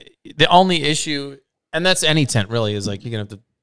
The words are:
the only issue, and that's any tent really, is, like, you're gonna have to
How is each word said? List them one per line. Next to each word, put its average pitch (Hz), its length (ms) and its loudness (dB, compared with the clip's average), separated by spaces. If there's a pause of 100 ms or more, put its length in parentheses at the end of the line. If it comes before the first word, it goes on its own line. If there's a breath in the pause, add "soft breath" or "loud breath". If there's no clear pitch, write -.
(360)
the 156 140 4
only 175 340 4
issue, 143 540 -4 (340)
and 165 140 -4
that's 185 180 2
any 151 220 4
tent 107 240 -2
really, 113 240 -2
is, 98 120 -6
like, 101 200 -8
you're 120 60 -8
gonna 107 100 -6
have 101 80 -10
to 101 100 -16 (240)